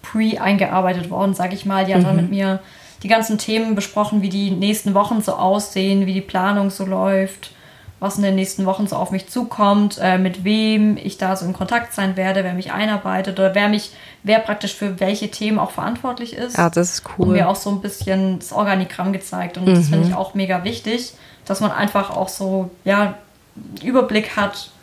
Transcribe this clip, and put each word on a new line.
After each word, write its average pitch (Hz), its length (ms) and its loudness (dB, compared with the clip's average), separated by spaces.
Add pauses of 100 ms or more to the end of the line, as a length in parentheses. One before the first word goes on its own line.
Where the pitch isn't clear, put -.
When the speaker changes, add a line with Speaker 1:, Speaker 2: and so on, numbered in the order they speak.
Speaker 1:
pre 220 380 0
eingearbeitet 185 680 0
worden, 190 240 0
sag 185 180 -2
ich 196 140 -10
mal. 190 200 2
Die 190 80 0
hat 180 100 6
dann 151 120 4
Speaker 2:
Mhm. 170 60 4
Speaker 1:
mit 180 80 0
mir 196 300 0 (420)
die 202 60 -8
ganzen 220 300 2
Themen 220 360 0
besprochen, 208 480 0
wie 196 60 0
die 196 220 0
nächsten 202 440 0
Wochen 208 280 2
so - 120 -2
aussehen, 196 720 2
wie 190 80 -2
die 190 60 0
Planung 196 500 0
so 196 140 -6
läuft, 190 680 0 (480)
was 196 160 -4
in 202 60 0
den 196 120 4
nächsten 190 320 0
Wochen 190 200 0
so - 100 -4
auf 180 140 -4
mich 190 180 -4
zukommt, 208 720 2
äh, 185 180 4
mit 185 260 0
wem 214 540 4
ich - 200 -8
da 190 180 -2
so 180 100 -6
in 180 60 -4
Kontakt 233 420 -2
sein 190 220 -2
werde, 190 280 0
wer 180 100 -4
mich 185 160 -6
einarbeitet 196 680 -2
oder 190 160 4
wer 202 140 4
mich, 208 240 0 (300)
wer 214 180 4
praktisch 208 340 -6
für 190 260 -4
welche 208 300 -2
Themen 214 280 0
auch - 140 0
verantwortlich 240 600 -6
ist. 240 240 -6
Speaker 2:
Ah, 170 120 2
das 175 240 0
ist - 100 -8 (140)
cool. 180 80 4
Speaker 1:
Und 202 60 4
mir 175 160 4
auch 202 80 0
so - 140 -6
ein 196 100 -2
bisschen 190 600 -2
das - 120 -14
Organigramm 190 600 0
gezeigt. 180 460 -6
Und 185 80 0
das 175 200 6
Speaker 2:
Mhm. 147 60 2
Speaker 1:
finde 165 160 4
ich 180 60 2
auch 190 200 -4
mega 185 300 0
wichtig, 233 500 -4 (300)
dass - 160 -4
man 214 120 2
einfach 202 380 0
auch - 180 -2
so, 190 420 -2 (140)
ja, 196 300 2 (420)
einen - 320 -10
Überblick 214 480 0
hat 202 340 -4 (120)